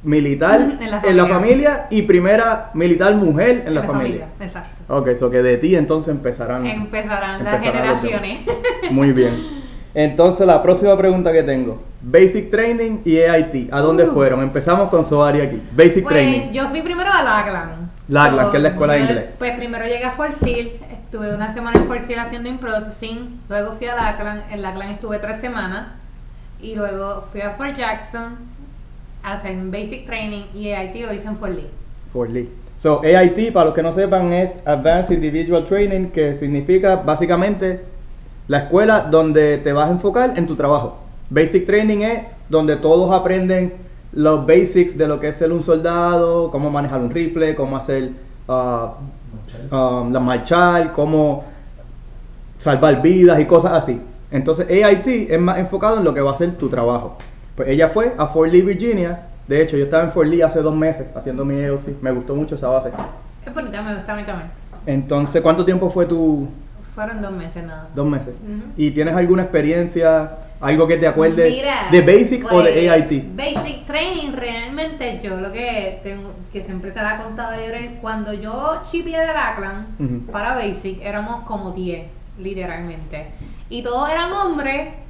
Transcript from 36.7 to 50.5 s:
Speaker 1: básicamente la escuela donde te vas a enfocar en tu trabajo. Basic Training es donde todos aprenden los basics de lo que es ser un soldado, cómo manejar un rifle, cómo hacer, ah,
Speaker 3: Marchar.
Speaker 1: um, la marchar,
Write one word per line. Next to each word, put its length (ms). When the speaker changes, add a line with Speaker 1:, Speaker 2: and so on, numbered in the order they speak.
Speaker 1:
básicamente 880
la 100
escuela 420
donde 460
te 160
vas 160
a 40
enfocar 440
en 100
tu 100
trabajo. 420
Basic 340
Training 380
es 180
donde 260
todos 420
aprenden 540
los 340
basics 520
de 100
lo 100
que 100
es 80
ser 140
un 120
soldado, 880
cómo 200
manejar 300
un 100
rifle, 440
cómo 240
hacer, 320
ah, 460
Speaker 3:
Marchar. 480
Speaker 1:
um, 320
la 80
marchar, 720